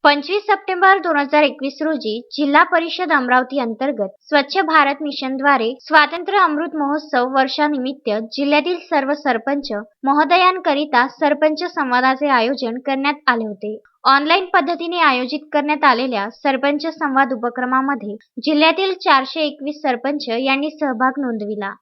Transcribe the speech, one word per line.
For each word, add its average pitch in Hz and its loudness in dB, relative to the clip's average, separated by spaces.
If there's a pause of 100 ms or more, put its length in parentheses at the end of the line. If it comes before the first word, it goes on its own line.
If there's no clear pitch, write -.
पंचवीस 294 2
सप्टेंबर 392 2
दोन 330 -2
हजार 285 2
एकवीस 269 -2
रोजी 262 -2 (200)
जिल्हा 294 2 (100)
परिषद 339 -2
अमरावती 254 2
अंतर्गत 226 -4 (160)
स्वच्छ 294 0
भारत 294 2
मिशनद्वारे 269 0 (120)
स्वातंत्र्य 320 2
अमृत 320 0
महोत्सव 277 -2
वर्षानिमित्त 269 -2 (260)
जिल्ह्यातील 294 0
सर्व 277 0
सरपंच 269 -4 (320)
महोदयांकरिता 302 2 (100)
सरपंच 302 0
संवादाचे 262 0
आयोजन 240 0
करण्यात 277 -2
आले 233 2
होते. 208 -8 (280)
ऑनलाइन 294 4
पद्धतीने 339 0
आयोजित 277 0
करण्यात 294 0
आलेल्या 240 0
सरपंच 285 -2
संवाद 277 0
उपक्रमामध्ये 247 -4 (300)
जिल्ह्यातील 330 2 (120)
चारशे 285 2
एकवीस 294 -4
सरपंच 269 -4
यांनी 269 -2
सहभाग 269 -2
नोंदविला. 208 -6